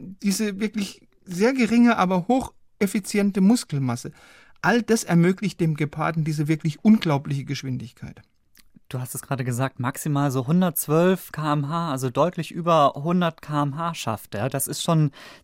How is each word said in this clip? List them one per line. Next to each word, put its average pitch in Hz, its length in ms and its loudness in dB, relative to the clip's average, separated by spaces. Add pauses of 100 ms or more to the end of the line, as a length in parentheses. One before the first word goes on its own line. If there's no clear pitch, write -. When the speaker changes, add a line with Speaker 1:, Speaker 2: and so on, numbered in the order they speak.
(220)
Speaker 1:
diese 202 380 -2
wirklich 214 420 -6 (260)
sehr 196 260 0
geringe, 240 440 4
aber 185 300 0
hocheffiziente 202 1120 -2
Muskelmasse. 147 720 2 (500)
All 226 200 4
das 220 220 0
ermöglicht 175 560 2
dem 160 160 0
Geparden 160 480 -4
diese 151 240 -2
wirklich 156 360 -2
unglaubliche 147 600 2
Geschwindigkeit. 131 760 -10 (680)
Speaker 2:
Du 127 120 -8
hast 123 140 -10
es - 60 -10
gerade 131 220 -6
gesagt, 127 380 -4
maximal 143 500 -2
so 123 160 -2
hundertzwölf 175 840 2
K 151 180 -4
M 147 160 0
H, 170 240 -4
also 131 180 -2
deutlich 160 440 0
über 165 420 4
hundert 170 460 0
K 151 220 -2
M 143 120 -2
H 165 200 -6
schafft - 380 -6
er. 107 140 -2
Das 135 200 -4
ist - 140 -6
schon 156 300 2 (320)